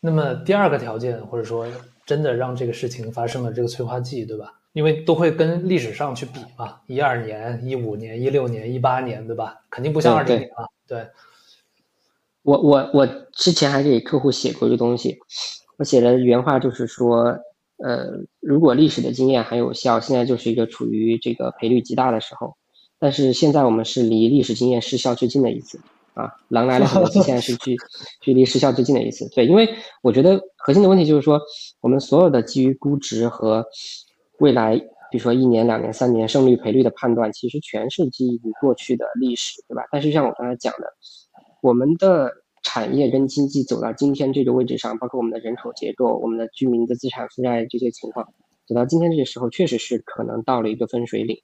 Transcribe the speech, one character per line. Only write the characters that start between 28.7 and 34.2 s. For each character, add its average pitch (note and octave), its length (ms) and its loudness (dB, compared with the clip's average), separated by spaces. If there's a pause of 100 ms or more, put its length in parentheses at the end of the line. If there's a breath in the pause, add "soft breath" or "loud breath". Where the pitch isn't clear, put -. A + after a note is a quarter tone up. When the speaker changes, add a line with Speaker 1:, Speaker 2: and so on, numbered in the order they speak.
Speaker 2:
最 C3 100 0
近 C3+ 120 2
的 A#2+ 80 2
一 A#2 80 -4
次。 - 240 -10
对， B2 100 4
因 D3 100 6
为 A3 140 6 (320 loud breath)
我 B2 100 2
觉 B2+ 120 4
得 F#3+ 180 6 (160)
核 - 160 -2
心 F#3+ 100 6
的 F#3+ 60 6
问 F#3+ 80 6
题 F3 80 6
就 D3+ 120 4
是 C#3+ 40 4
说， D3 180 4 (420 loud breath)
我 A#2+ 80 -2
们 C3+ 120 4
所 C#3 220 4
有 F3+ 80 6
的 C3 100 2
基 C3 240 -2
于 C3 100 4
估 C#3+ 220 -2
值 A#2 320 -4
和 A2 380 -2 (720 loud breath)